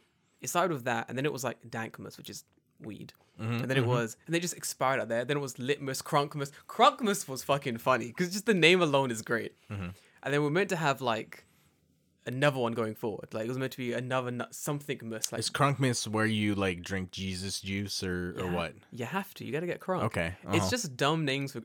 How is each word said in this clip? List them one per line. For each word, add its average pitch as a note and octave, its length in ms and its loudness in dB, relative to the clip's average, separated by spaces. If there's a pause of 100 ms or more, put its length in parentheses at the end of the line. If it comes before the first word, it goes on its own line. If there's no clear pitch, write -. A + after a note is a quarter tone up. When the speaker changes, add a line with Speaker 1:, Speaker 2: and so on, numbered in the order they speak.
(420)
Speaker 1:
it B2+ 80 -8
started F3 240 2
with B2 120 -4
that, A#2 240 -2
and - 80 -6
then C3+ 80 0
it D3 80 -2
was B2+ 100 -6
like A#2 140 -4 (120)
Dankmas, - 480 -8
which - 120 -16
is - 160 -14 (340)
weed, G#2+ 320 -12 (280)
Speaker 2:
Mm-hmm. A#2 120 -4
Speaker 1:
and A#2+ 180 0
then C3 80 2
it C3+ 40 6
Speaker 2:
Mm-hmm. A#2 80 4
Speaker 1:
was, A#2+ 260 2 (100)
and D#3+ 80 -4
they E3+ 60 2
just F3 160 -4
expired C3 460 0
out A2 80 -4
there. A#2 160 0
Then D3 100 0
it C#3+ 60 0
was C#3 180 -8
Litmus, C3+ 420 -2
Crunkmas. D3 500 0 (180)
Crunkmas B3+ 580 4
was C3 160 -8
fucking C#3 360 0
funny A#2+ 340 2
'cause F3 180 -2
just G3 140 -4
the A3 80 6
name F3 280 8
alone C#3 300 4
is A2 100 -4
great. A2 320 -4 (160)
Speaker 2:
Mm-hmm. G2 200 -6 (340)
Speaker 1:
And C3+ 100 -2
then D3 100 4
we're D3 60 2
meant F#3 200 2
to F#3 80 0
have C#3 240 2
like A2+ 420 -2 (840)
another C3+ 340 2
one A#2 140 2
going A2+ 200 0
forward. - 400 -6
Like A2 120 -2
it - 20 -2
was B2+ 100 -2
meant C3 140 -2
to - 60 -14
be A#2+ 160 -2
another B2 380 -2
nu-, A#2+ 200 -4
something C#3+ 520 -4
mus. A2+ 280 -6
Like A2+ 80 -4
Speaker 2:
Is A2 100 -2
Crunkmas C3+ 600 2
where G#2+ 160 4
you G#2+ 300 4
like F#2+ 260 2
drink F#2 300 -4
Jesus F#2+ 500 -4
juice G2 420 -4
or, F2+ 340 -2
or F#2 100 -2
Speaker 1:
Yeah. F2+ 60 0
Speaker 2:
what? E2+ 200 -2 (180)
Speaker 1:
You A#2 140 -8
have F#3 300 -6
to. - 100 -10
You A2+ 80 -6
gotta D#3+ 120 -4
get F3 140 -4
crunk. F#3 240 -2
Speaker 2:
Okay. F2 300 0 (160)
Speaker 1:
It's G2+ 80 2
Speaker 2:
Uh-huh. F#2+ 120 2
Speaker 1:
just F3+ 280 -4
dumb D#3 260 2
names. C#3 300 -2
For, A#2+ 120 -10